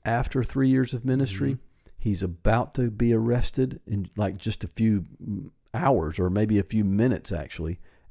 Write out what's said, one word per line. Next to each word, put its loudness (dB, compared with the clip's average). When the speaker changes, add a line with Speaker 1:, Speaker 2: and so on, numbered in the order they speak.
Speaker 1:
after 0
three 2
years 2
of -6
ministry. 0
Speaker 2:
Mm-hmm. -8
Speaker 1:
He's 0
about 0
to 0
be 2
arrested 0
in, -4
like, -2
just -6
a -10
few 0
hours, 2
or 2
maybe 2
a 2
few 0
minutes, 2
actually, -6